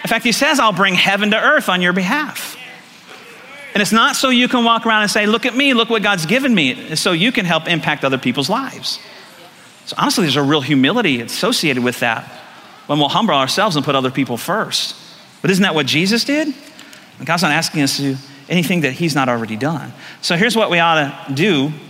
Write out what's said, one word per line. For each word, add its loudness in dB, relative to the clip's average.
In -4
fact, 0
he 2
says, 2
"I'll 4
bring 2
heaven 2
to 2
earth 2
on 2
your 4
behalf." -4
And 0
it's 0
not 4
so 0
you 4
can 2
walk 2
around 2
and 0
say, 2
"Look 0
at -2
me, 4
look 2
what 0
God's 0
given 2
me." 2
It's -8
so 2
you 2
can -2
help 0
impact -2
other 0
people's -2
lives. -6
So -12
honestly, 0
there's 0
a 2
real 2
humility 2
associated -2
with -2
that -2
when 0
we'll 2
humble 0
ourselves 0
and -2
put -2
other 0
people -4
first. -4
But 0
isn't 2
that 2
what 0
Jesus 0
did? 0
And -10
God's 0
not 2
asking -2
us 0
to -4
do -2
anything 0
that 0
he's -2
not 2
already -2
done. -6
So -2
here's 2
what 2
we 2
ought 2
to -6
do. 0